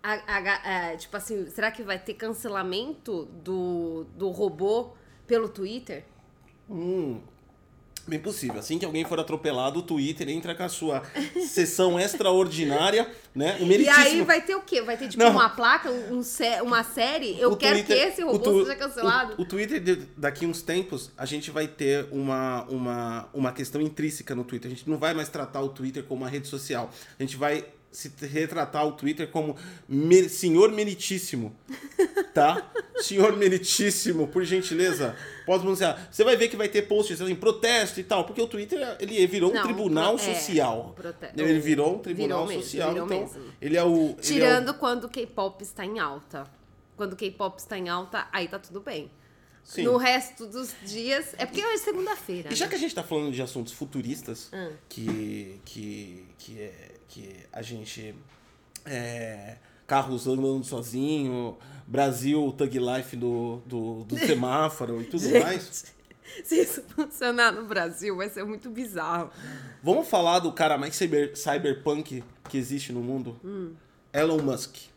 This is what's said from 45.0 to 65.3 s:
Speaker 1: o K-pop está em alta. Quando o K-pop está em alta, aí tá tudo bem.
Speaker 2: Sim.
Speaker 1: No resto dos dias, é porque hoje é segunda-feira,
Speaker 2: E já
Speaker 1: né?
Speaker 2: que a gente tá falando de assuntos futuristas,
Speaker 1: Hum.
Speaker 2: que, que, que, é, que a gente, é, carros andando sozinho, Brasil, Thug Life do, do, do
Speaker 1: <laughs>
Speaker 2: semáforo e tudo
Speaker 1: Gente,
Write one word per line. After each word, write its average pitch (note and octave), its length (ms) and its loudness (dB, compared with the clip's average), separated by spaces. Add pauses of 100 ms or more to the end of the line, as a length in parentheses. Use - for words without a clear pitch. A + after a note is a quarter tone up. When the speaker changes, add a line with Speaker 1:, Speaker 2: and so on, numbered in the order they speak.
Speaker 1:
o A#3+ 40 -10
K-pop G#3+ 540 -6
está G#3 200 -12
em G#3 160 -6
alta. C#3+ 480 -8 (480)
Quando G3 200 -6
o - 20 -16
K-pop F#3 420 -6
está - 200 -10
em F3+ 100 -6
alta, F#3 420 -4
aí F#3 180 -4
tá G3 100 -10
tudo F#3+ 240 -14
bem. D#3 280 -10 (540)
Speaker 2:
Sim. - 200 -4
Speaker 1:
No B3 120 4
resto B3+ 500 0
dos A#3+ 280 -10 (100)
dias, A#3 540 -4
é B3 80 -4
porque G4+ 180 -4
hoje A4+ 120 0
é - 20 -2
segunda-feira, F4+ 760 -6
Speaker 2:
E - 20 -4
já E4 120 0
Speaker 1:
né? - 20 -6
Speaker 2:
que G4 80 -4
a - 20 -2
gente C#4+ 160 -4
tá F3 80 -6
falando D3+ 300 -2
de B2 80 -4
assuntos B2 320 -8
futuristas, B2+ 800 -8
Speaker 1:
Hum. F3+ 200 -10 (180)
Speaker 2:
que, G#2+ 760 -8
que, G2+ 640 -14 (120)
que, A2 220 -18
é, F#2 300 -18 (180)
que G2 280 -18 (140)
a A#2 120 -12
gente, A2 520 -12 (720)
é, A#2 720 -8 (300)
carros C3 400 0
andando C3+ 380 0
sozinho, B2+ 920 -4 (300)
Brasil, C3+ 720 2
Thug C3 220 0
Life B2+ 380 -2
do, A#2+ 500 -4
do, A2+ 380 -6
do G#2 140 -6
Speaker 1:
<laughs> - 60 -2
Speaker 2:
semáforo B2+ 760 0
e A#2 40 -6
tudo F3 200 -4
Speaker 1:
Gente, A#3 180 6